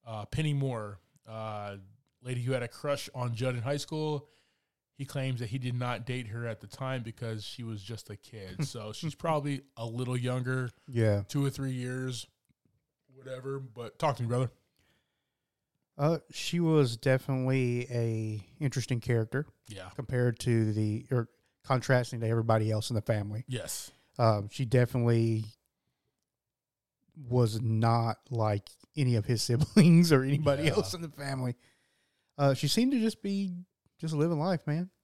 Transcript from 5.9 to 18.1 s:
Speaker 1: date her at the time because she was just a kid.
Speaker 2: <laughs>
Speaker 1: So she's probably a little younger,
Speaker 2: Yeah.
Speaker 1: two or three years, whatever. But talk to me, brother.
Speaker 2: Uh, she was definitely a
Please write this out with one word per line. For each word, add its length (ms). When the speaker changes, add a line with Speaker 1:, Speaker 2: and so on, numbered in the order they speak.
Speaker 1:
date 220
her 180
at 140
the 80
time 360
because 420
she 180
was 180
just 280
a 80
kid. 420
Speaker 2:
<laughs> 80
Speaker 1:
So 240
she's 240
probably 460
a 80
little 320
younger, 540
Speaker 2:
Yeah. 400
Speaker 1:
two 180
or 40
three 240
years, 540
whatever. 460
But 400
talk 180
to 60
me, 40
brother. 240
Speaker 2:
Uh, 220
she 280
was 380
definitely 960
a 500